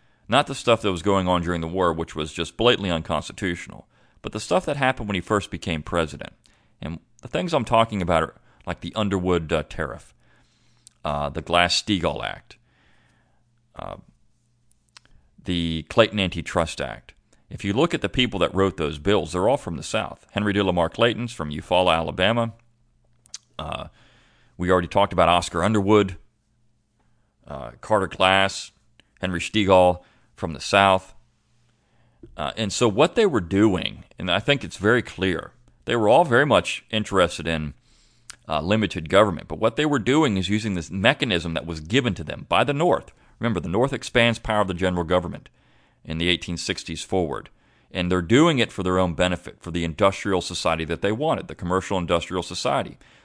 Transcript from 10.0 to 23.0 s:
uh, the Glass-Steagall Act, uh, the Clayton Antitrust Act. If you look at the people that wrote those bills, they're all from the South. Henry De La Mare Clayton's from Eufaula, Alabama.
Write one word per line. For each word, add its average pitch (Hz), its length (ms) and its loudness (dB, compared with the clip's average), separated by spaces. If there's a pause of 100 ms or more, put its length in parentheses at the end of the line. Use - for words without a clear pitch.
uh, 73 240 -4
the 78 140 -8
Glass-Steagall 85 840 0
Act, - 320 -12 (1200)
uh, 50 200 -12 (1500)
the 85 440 -2
Clayton 107 300 2
Antitrust 87 600 -4
Act. 58 320 -10 (360)
If - 160 -12
you 98 80 0
look 151 220 0
at - 60 -6
the 101 80 -4
people 110 320 -2
that 85 120 2
wrote 95 240 0
those 76 220 -4
bills, 82 340 0
they're 92 160 0
all 135 80 2
from 85 200 -8
the - 80 -10
South. - 480 -8
Henry 104 200 -2
De 98 120 0
La 92 80 2
Mare 87 160 2
Clayton's 117 440 0
from 76 180 -8
Eufaula, 87 440 2
Alabama. 92 600 0 (1040)